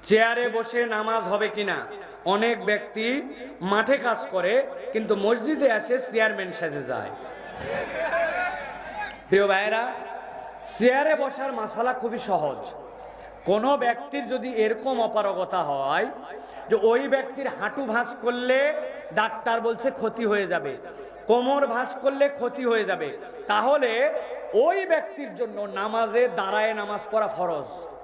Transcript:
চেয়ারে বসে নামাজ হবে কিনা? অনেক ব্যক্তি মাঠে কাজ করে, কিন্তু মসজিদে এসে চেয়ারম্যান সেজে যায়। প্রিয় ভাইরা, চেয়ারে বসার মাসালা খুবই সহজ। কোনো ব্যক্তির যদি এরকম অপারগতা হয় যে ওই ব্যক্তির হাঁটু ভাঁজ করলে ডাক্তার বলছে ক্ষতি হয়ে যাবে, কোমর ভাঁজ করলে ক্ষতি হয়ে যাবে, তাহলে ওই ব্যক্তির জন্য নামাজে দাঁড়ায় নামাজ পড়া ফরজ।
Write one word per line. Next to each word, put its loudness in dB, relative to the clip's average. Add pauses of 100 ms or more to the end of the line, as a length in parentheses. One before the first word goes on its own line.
চেয়ারে 4
বসে -2
নামাজ -2
হবে 0
কিনা? -4 (380)
অনেক 2
ব্যক্তি 0 (380)
মাঠে 4
কাজ 0
করে, 2 (260)
কিন্তু 2
মসজিদে 2
এসে 2
চেয়ারম্যান 0
সেজে -4
যায়। -4 (2250)
প্রিয় 6
ভাইরা, 0 (840)
চেয়ারে 6
বসার -2
মাসালা -2
খুবই -4
সহজ। 0 (880)
কোনো 4
ব্যক্তির -2
যদি -4
এরকম 2
অপারগতা 0
হয় 2 (640)
যে 6
ওই 6
ব্যক্তির 0 (120)
হাঁটু -2
ভাঁজ 0 (160)
করলে 2 (420)
ডাক্তার 2
বলছে 0
ক্ষতি -4
হয়ে 2
যাবে, -2 (500)
কোমর 4
ভাঁজ 0 (140)
করলে 4
ক্ষতি -4
হয়ে 4
যাবে, -2 (300)
তাহলে 4 (400)
ওই 4
ব্যক্তির -2
জন্য -6
নামাজে 2
দাঁড়ায় 2
নামাজ -4 (100)
পড়া 2
ফরজ। -4 (160)